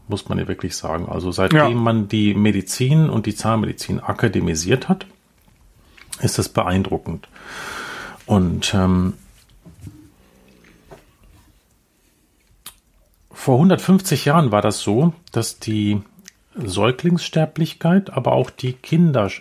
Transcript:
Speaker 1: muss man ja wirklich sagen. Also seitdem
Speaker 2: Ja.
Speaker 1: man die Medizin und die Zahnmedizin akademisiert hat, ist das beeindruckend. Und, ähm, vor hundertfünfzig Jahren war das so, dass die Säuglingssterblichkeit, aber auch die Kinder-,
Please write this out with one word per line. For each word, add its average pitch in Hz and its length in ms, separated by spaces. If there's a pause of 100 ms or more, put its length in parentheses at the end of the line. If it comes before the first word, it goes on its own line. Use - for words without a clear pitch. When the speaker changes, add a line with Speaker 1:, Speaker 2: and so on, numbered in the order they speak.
Speaker 1:
muss 104 200
man 95 100
ja 87 100
wirklich 87 280
sagen. 85 320
Also 85 220
seitdem 95 280
Speaker 2:
Ja. 147 120
Speaker 1:
man 113 380
die 104 260
Medizin 127 720
und 107 180
die 104 100
Zahnmedizin 107 640
akademisiert 95 880
hat, 190 180 (1120)
ist - 200
das 95 80
beeindruckend. 90 800 (960)
Und, 90 480
ähm, 92 380 (4000)
vor 131 260
hundertfünfzig 180 680
Jahren 147 280
war 104 100
das 107 180
so, 135 320 (200)
dass - 280
die 104 420 (540)
Säuglingssterblichkeit, 160 1500
aber 127 220
auch 127 160
die 127 260
Kinder-, 143 560 (100)